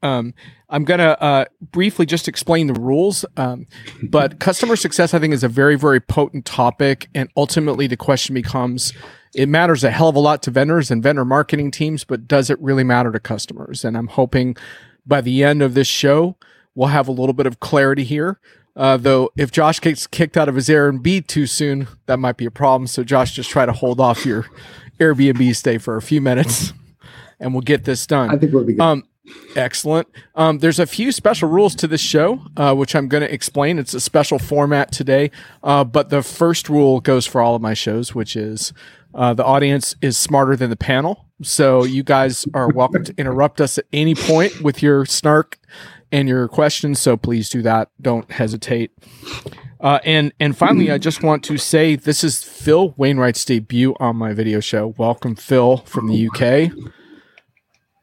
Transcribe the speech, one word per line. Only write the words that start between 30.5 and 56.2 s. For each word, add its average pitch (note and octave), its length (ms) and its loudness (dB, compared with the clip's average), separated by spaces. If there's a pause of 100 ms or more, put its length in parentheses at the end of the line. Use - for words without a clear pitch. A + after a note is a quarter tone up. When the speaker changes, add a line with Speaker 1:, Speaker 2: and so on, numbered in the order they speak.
Speaker 1:
there's E3 200 2
a E3 80 2
few B3 240 -4
special F#3 380 0
rules F#3 260 2
to E3 120 -4
this D#3 140 -2
show, E3+ 400 0 (140)
uh, C#3+ 180 2
which C3+ 220 -2
I'm C#3 120 0
gonna D3 180 0
explain. D3 520 -2
It's C3+ 160 -8
a B2+ 60 -8
special D3 400 0
format C#3+ 520 0
today, C3+ 380 0 (340)
uh, C#3+ 200 2
but C3+ 260 0
the C#3+ 140 0
first - 460 -2
rule C#3 320 4
goes B2+ 260 0
for B2 140 0
all A#2 140 4
of A2+ 60 -4
my A2 140 -2
shows, A#2 400 -6
which A2+ 200 -6
is, G#2+ 380 -8 (420)
uh, B2 180 0
the A#2+ 100 0
audience C#3 560 0
is C3 160 -2
smarter C#3 400 2
than B2 140 -4
the A2+ 60 -4
panel. C#3+ 500 -4 (160)
So C3 440 2
you C3 180 -4
guys C3+ 500 0
are B2+ 160 0
welcome B2+ 360 0
to - 120 -14
interrupt C3+ 420 -2
us C#3 200 0
at - 120 -8
any D#3 220 0
point D#3+ 480 0
with D3 220 -2
your C#3 220 4
snark - 520 0 (540)
and C#3 160 0
your B2+ 200 0
questions. D3 520 0
So A#2+ 180 2
please A#2 320 -2
do A#2+ 140 -4
that. A2+ 260 0 (100)
Don't A#2 320 -4
hesitate. A2+ 600 -4 (880)
Uh, C#3+ 240 2
and, D#3 360 0
and D3 160 0
finally, F3 360 2
I C#3+ 80 -2
just - 240 -4
want D3+ 220 2
to D3 120 -4
say D#3 380 2
this D3 280 -2
is D3 200 -2
Phil D#3+ 520 2
Wainwright's C3 480 0
debut B2 560 0
on A#2 180 -2
my A2 160 -4
video G#2+ 260 0
show. A2 380 -4
Welcome, A#2 380 -2
Phil, B2+ 420 2
from A2+ 300 -6
the A2 80 0
U A2+ 160 0